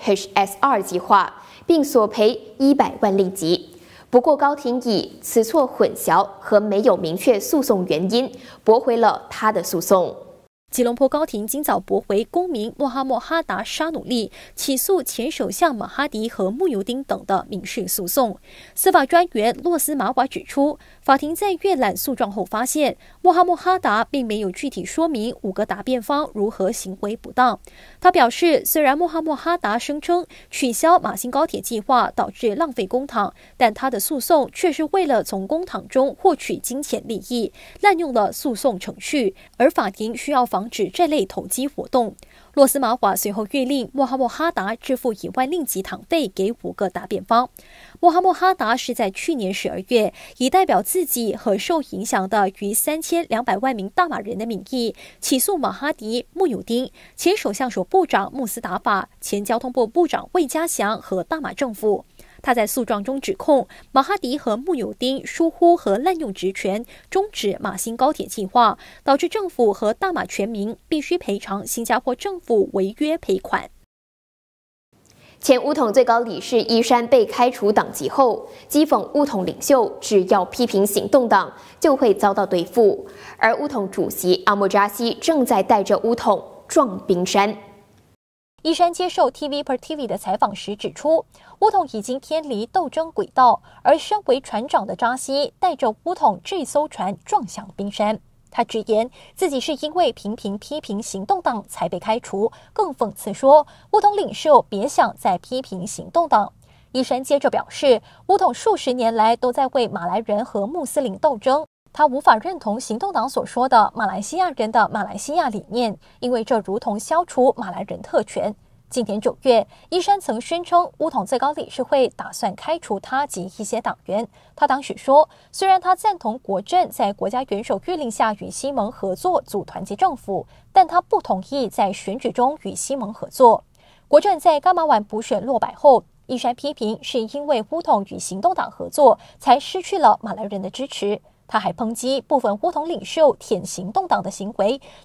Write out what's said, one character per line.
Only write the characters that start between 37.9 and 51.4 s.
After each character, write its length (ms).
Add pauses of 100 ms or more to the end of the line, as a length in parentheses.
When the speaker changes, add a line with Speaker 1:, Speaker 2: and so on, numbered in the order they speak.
Speaker 2:
用 160
了 180
诉 220
讼 240
程 200
序， 380 (220)
而 120
法 200
庭 260
需 160
要 140
防 240
止 180
这 200
类 180
投 220
机 180
活 220
动。 260 (400)
洛 140
斯 100
马 220
瓦 160
随 160
后 140
谕 200
令 280
穆 100
哈 120
默 120
哈 240
达 240
支 200
付 160
一 220
万 160
令 140
吉 180
堂 200
费 260
给 340
五 100
个 160
答 180
辩 180
方。 240 (500)
穆 120
哈 100
默 120
哈 220
达 220
是 180
在 160
去 240
年 180
十 180
二 180
月 240 (240)
以 120
代 160
表 180
自 220
己 300
和 240